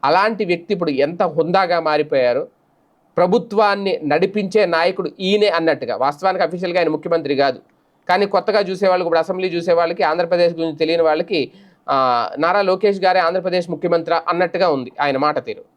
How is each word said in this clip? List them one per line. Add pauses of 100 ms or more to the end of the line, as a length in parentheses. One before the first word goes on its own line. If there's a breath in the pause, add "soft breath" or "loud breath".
అలాంటి
వ్యక్తి
ఇప్పుడు
ఎంత
హుందాగా
మారిపోయారో, (680)
ప్రభుత్వాన్ని
నడిపించే
నాయకుడు (100)
ఈయనే
అన్నట్టుగా.
వాస్తవానికి
అఫీషియల్‌గా
ఆయన
ముఖ్యమంత్రి
కాదు, (480)
కానీ
కొత్తగా
చూసేవాళ్ళకి,
ఇప్పుడు
అసెంబ్లీ
చూసేవాళ్ళకి
ఆంధ్రప్రదేశ్
గురించి
తెలియని
వాళ్ళకి, (380 soft breath)
ఆ,
నారా
లోకేష్
గారే
ఆంధ్రప్రదేశ్
ముఖ్యమంత్రి (140)
అన్నట్టుగా
ఉంది
ఆయన
మాట
తీరు. (120)